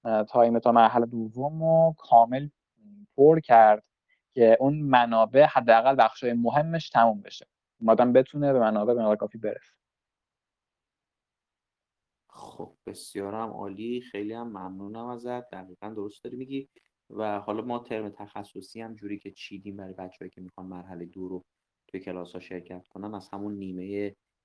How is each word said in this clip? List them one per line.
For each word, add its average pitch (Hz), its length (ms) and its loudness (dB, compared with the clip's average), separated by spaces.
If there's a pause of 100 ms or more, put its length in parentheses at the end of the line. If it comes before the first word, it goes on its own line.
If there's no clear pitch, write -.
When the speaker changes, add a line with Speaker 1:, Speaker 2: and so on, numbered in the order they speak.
Speaker 1:
اه، 107 200 -2
تایم 117 340 2
تا 117 140 2
مرحلهٔ 117 340 4
دوم 120 580 -8
رو 165 340 2
کامل 127 500 4 (680)
پر 156 240 6
کرد 110 440 6 (500)
که 113 260 8
اون 147 220 0
منابع، 123 640 4
حداقل 120 520 4
بخشای 120 340 0
مهمش 147 580 -2
تموم 113 320 2
بشه. - 240 -20 (340)
اون 110 100 0
آدم 120 220 4
بتونه 139 400 2
به 131 80 2
منابع، 110 340 0
به 120 60 -2
منابع 107 160 2
کافی 110 220 -10
برسه. - 340 -10 (2500)
Speaker 2:
خب، - 480 -20 (100)
بسیارم 101 640 -12
عالی. 107 500 -12
خیلی 107 320 -12
هم 117 160 -12
ممنونم 101 580 -14
ازت. 123 440 -12
دقیقاً 92 380 -18
درست 104 360 -14
داری 123 120 -14
می‌گی. 135 320 -12 (420)
و 104 300 -8
حالا 107 220 -8
ما 120 160 -8
ترم 110 320 -10
تخصصی 101 680 -18
هم 113 140 -16
جوری 104 240 -14
که - 120 -18
چیدیم 98 460 -18
برای 95 180 -18
بچه‌هایی 90 360 -16
که - 100 -20
می‌خوان 92 260 -20
مرحلهٔ 90 400 -16
دو 92 220 -14
رو 92 160 -14 (440)
توی 95 120 -14
کلاس‌ها 90 400 -14
شرکت 90 480 -18
کنن، 104 260 -14
از 95 180 -18
همون 101 220 -12
نیمهٔ 98 640 -10 (280)